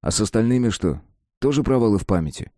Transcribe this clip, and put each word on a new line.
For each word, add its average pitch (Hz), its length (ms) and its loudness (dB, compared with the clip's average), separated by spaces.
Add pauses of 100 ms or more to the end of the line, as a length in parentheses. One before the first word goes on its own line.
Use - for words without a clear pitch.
«А 82 100 -4
с - 100 -2
остальными 117 500 2
что, 85 300 -2 (380)
тоже 139 240 0
провалы 117 360 2
в - 80 -4
памяти?» 82 520 -2